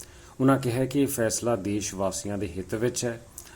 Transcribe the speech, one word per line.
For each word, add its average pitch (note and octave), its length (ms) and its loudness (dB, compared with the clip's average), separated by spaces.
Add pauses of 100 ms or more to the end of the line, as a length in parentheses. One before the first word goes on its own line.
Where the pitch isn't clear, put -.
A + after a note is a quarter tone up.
(400)
ਉਹਨਾਂ C3+ 200 6
ਕਿਹਾ C3 260 0
ਕਿ C#3 160 2
ਇਹ C3 60 6
ਫੈਸਲਾ A#2 480 0
ਦੇਸ਼ G2+ 400 -2
ਵਾਸੀਆਂ G2 420 -2
ਦੇ G2 100 -2 (100)
ਹਿੱਤ F#2+ 180 -4
ਵਿੱਚ A#2+ 300 0
ਹੈ A#2 160 -4 (340)